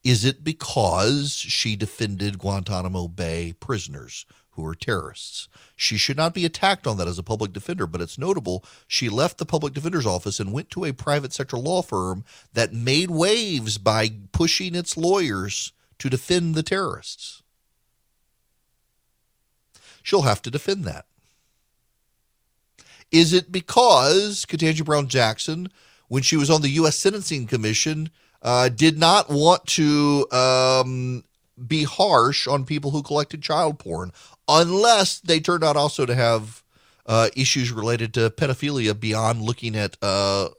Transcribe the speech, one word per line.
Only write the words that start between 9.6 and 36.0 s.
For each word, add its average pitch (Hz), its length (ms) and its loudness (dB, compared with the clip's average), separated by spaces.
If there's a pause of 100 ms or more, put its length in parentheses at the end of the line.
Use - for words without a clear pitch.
defender's 147 320 -4
office 98 340 -2
and 101 140 -4
went 117 160 -8
to - 160 -6
a 139 80 -4
private 143 400 -4
sector 127 240 -6
law 170 240 -2
firm 92 420 -4 (300)
that 113 180 2
made 131 380 0
waves 165 720 0
by 110 320 2 (200)
pushing 170 440 -2
its 175 200 -6
lawyers 160 760 -2 (240)
to - 100 -6
defend 165 460 0
the 156 100 -2
terrorists. - 800 -8 (2500)
She'll 196 180 2
have 117 220 2
to 120 80 -10
defend 190 340 -4
that. 76 220 -10 (2000)
Is 160 220 6
it 180 180 2
because 190 960 4
Ketanji 160 400 0
Brown 147 220 2
Jackson, 135 600 0 (400)
when 131 120 0
she 156 160 2
was 143 140 2
on 156 100 6
the 143 80 0
U 160 160 2
S 151 100 2
Sentencing 190 520 -2
Commission, 135 640 -2 (300)
uh, 127 280 4
did 151 300 2
not 175 300 6
want 151 360 4
to, 147 680 2
um, 127 920 2 (440)
be 151 160 0
harsh 139 640 2
on 135 180 -2
people 143 260 -4
who 147 100 -2
collected 147 400 -4
child 156 380 -2
porn, 170 320 -8 (360)
unless 190 720 4
they 165 200 2
turned 165 240 0
out 151 120 2
also 147 300 0